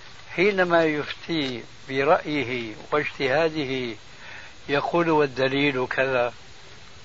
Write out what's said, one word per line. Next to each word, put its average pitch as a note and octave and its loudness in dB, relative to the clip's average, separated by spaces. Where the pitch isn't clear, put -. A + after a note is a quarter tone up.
حينما F3 4
يفتي D3 -2
برأيه C3+ 0
واجتهاده C#3+ 0
يقول: E3 2
"والدليل C3+ 2
كذا"؟ C3 2